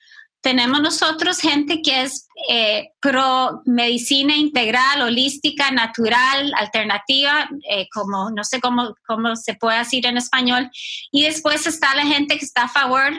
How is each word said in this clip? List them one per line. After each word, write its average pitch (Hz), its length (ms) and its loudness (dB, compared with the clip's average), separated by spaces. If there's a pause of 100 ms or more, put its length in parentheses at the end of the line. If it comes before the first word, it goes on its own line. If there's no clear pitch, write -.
(420)
Tenemos 254 380 2
nosotros 320 600 0
gente 311 420 2
que 262 200 2
es, - 260 -8 (200)
eh, 220 420 0 (100)
pro 262 640 0
medicina 247 720 2
integral, 269 680 2
holística, 269 680 0
natural, 247 840 2
alternativa, 226 920 0 (200)
eh, 196 240 -4
como, 196 380 -4
no 208 140 -6
sé 254 160 -4
cómo, 240 340 0 (140)
cómo 226 260 -2
se 226 200 -6
puede 226 240 0
decir 240 280 0
en 240 120 0
español, 247 520 0 (400)
y 285 140 2
después 311 420 0
está 285 300 0
la 294 100 0
gente 294 320 0
que 294 60 -10
está 247 200 -2
a 247 40 -2
favor 269 500 2